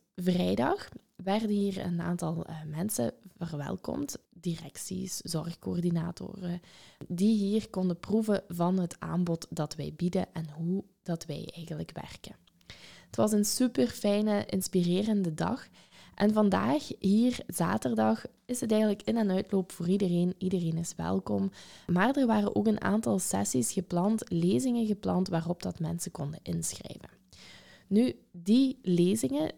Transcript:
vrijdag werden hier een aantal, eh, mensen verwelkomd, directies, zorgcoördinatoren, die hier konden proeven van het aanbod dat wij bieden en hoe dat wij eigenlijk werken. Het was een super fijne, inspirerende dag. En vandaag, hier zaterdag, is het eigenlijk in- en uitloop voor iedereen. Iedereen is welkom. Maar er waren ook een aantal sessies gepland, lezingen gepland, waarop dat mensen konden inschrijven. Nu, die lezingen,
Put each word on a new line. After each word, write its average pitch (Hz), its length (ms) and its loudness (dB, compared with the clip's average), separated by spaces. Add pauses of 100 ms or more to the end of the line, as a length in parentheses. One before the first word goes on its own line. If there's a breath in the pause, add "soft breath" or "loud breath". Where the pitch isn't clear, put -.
(160)
vrijdag 185 720 0 (280)
werden 202 320 0
hier 202 360 0
een 175 160 -2
aantal, 170 440 -2
eh, 165 120 -12 (100)
mensen 196 460 -2 (260)
verwelkomd, 170 800 -6 (120)
directies, 175 880 -8
zorgcoördinatoren, 170 1400 -4 (480 loud breath)
die 202 280 2
hier 208 340 0
konden 180 300 -2
proeven 214 480 0
van 175 300 2
het 175 200 -2
aanbod 170 520 -2
dat 156 240 -4
wij 151 220 -8
bieden 180 360 -2
en 160 180 -10
hoe 165 340 -4 (180)
dat 165 240 -6
wij 151 280 -10
eigenlijk 160 380 -10
werken. - 520 -14 (640 loud breath)
Het - 100 -12
was 214 160 4
een 208 120 4
super 247 440 2
fijne, 208 580 0
inspirerende 190 880 0
dag. 180 320 -2 (480 loud breath)
En 208 180 4
vandaag, 214 560 2 (100)
hier 226 480 4
zaterdag, 220 800 0 (200)
is 247 160 -4
het 226 100 -2
eigenlijk 214 320 4
in- 220 140 0
en 214 140 2
uitloop 190 420 0
voor 170 160 -4
iedereen. 180 500 2
Iedereen 175 380 0
is 165 200 -4
welkom. 190 540 0 (360 loud breath)
Maar 196 300 2
er 269 100 4
waren 214 300 2
ook 208 100 2
een 214 140 2
aantal 208 380 2
sessies - 540 0
gepland, 190 580 0
lezingen 226 560 2
gepland, 185 420 0
waarop 170 340 -2
dat 180 160 -6
mensen 165 320 -4
konden 147 320 -8
inschrijven. - 640 -8 (800 loud breath)
Nu, 233 260 4 (180)
die 226 500 4
lezingen, 220 760 2